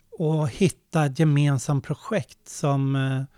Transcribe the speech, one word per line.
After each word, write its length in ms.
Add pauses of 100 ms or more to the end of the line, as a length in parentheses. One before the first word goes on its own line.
(180)
och 300
hitta 580
ett 120
gemensamt 680
projekt 640
som, 480
eh, 260 (160)